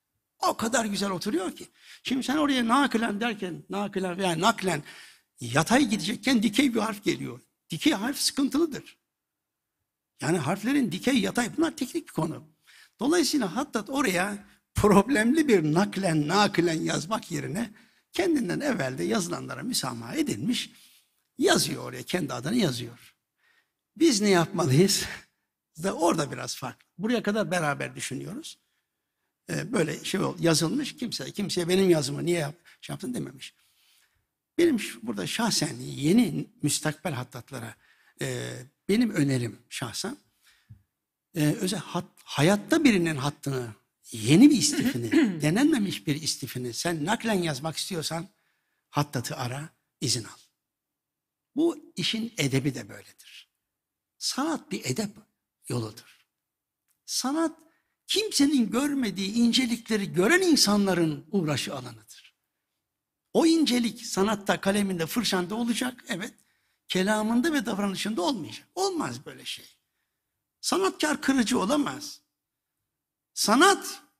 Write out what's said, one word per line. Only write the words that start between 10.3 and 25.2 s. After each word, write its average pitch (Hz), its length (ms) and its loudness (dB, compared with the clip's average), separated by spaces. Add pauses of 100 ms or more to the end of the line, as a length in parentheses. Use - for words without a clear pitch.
harflerin 202 540 0
dikey, 240 280 0
yatay 190 380 -2
bunlar 311 140 2
teknik - 360 -8
bir - 60 -20
konu. 156 300 -4 (560)
Dolayısıyla 262 560 2
hatta 233 320 -4
oraya 185 500 0 (380)
problemli 220 720 6
bir 160 260 4
naklen, 175 540 2
naklen 175 540 2
yazmak 165 500 -4
yerine 156 400 -6 (400)
kendinden 277 480 0
evvel 135 380 -2
de 165 60 -4
yazılanlara 170 600 -4
müsamaha 123 520 -6
edilmiş 247 540 -4 (680)
yazıyor 147 460 2
oraya, 123 200 -10
kendi 151 300 -4
adını 123 220 -4
yazıyor. 123 600 -2 (840)
Biz 247 240 4
ne 208 80 4
yapmalıyız? 170 800 4
<laughs> - 60 -12 (680)